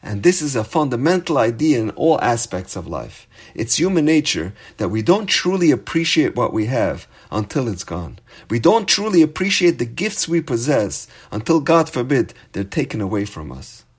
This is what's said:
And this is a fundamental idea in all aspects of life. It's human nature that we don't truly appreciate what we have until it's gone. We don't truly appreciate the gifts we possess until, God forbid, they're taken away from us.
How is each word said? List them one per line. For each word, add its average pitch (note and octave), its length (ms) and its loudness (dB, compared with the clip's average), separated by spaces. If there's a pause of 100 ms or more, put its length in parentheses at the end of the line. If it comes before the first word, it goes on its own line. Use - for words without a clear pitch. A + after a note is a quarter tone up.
And G2+ 200 -6
this F3+ 180 4
is C#3+ 160 -4
a G#2+ 80 0
fundamental D3+ 720 0
idea B2 420 2
in A2 120 -2
all D#3 320 2
aspects G#2 520 -2
of E2+ 120 -8
life. D2+ 400 -10 (280)
It's - 240 -2
human E3+ 280 2
nature A#2+ 480 0 (240)
that F#2 100 -2
we A2 140 -2
don't G3 240 2
truly F3+ 440 2
appreciate D#3 640 0
what A#2+ 200 0
we G#2+ 120 0
have A2+ 400 -2 (240)
until A2+ 380 -4
it's F#2+ 160 -8
gone. F2 340 -10 (300)
We A#2 120 -2
don't G3 280 4
truly G3 320 2
appreciate F3 580 2
the - 60 -2
gifts G3 420 -4
we E3 140 0
possess A#2+ 680 -2 (240)
until, D3+ 300 0
God D#3+ 300 2
forbid, B2+ 420 0 (200)
they're G2 120 -4
taken A2+ 380 -4
away G2+ 240 -2
from D#2 260 -12
us. - 320 -16 (140)